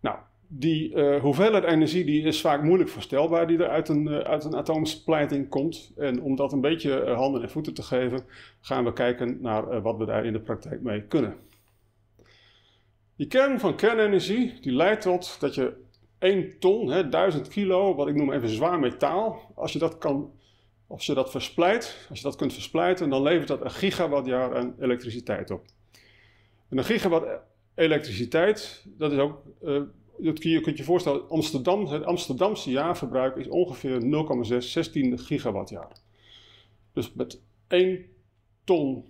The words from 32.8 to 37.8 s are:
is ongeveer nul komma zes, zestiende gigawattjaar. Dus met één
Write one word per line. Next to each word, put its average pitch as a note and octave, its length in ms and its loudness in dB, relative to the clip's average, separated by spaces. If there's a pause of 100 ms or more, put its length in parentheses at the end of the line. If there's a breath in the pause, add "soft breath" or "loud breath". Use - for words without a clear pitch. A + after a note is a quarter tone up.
is C3+ 120 -8
ongeveer C3 560 -2
nul D3+ 200 2
komma B2+ 200 -2
zes, B2 280 -2
zestiende C3+ 460 0
gigawattjaar. G2+ 760 -6 (1000 soft breath)
Dus - 200 -6
met - 300 -8 (260)
één F#3 360 2 (600)